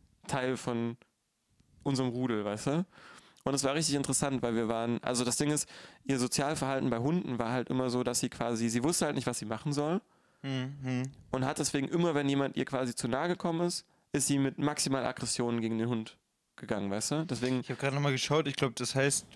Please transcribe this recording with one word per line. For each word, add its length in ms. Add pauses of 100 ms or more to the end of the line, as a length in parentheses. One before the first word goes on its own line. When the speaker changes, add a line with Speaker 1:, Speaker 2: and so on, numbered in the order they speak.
(260)
Speaker 1:
Teil 300
von 400 (840)
unserem 280
Rudel, 340
weißt 240
du?" 180 (580)
Und 100
es 100
war 100
richtig 200
interessant, 480
weil 120
wir 140
waren, 340
also 220
das 120
Ding 140
ist, 180 (360)
ihr 140
Sozialverhalten 720
bei 80
Hunden 400
war 140
halt 160
immer 220
so, 120
dass 180
sie 80
quasi, 400
sie 140
wusste 240
halt 80
nicht, 120
was 120
sie 80
machen 260
soll 280 (420)
Speaker 2:
Mhm. 600 (300)
Speaker 1:
und 120
hat 140
deswegen 300
immer, 260
wenn 120
jemand 300
ihr 80
quasi 300
zu 140
nahe 200
gekommen 380
ist, 180 (280)
ist 140
sie 120
mit 200
maximal 460
Aggression 560
gegen 180
den 100
Hund 280 (400)
gegangen, 340
weißt 200
du? 160
Deswegen 340
Speaker 2:
Ich 100
hab 80
grad 140
nochmal 200
geschaut, 360
ich 80
glaub, 200
das 180
heißt, 420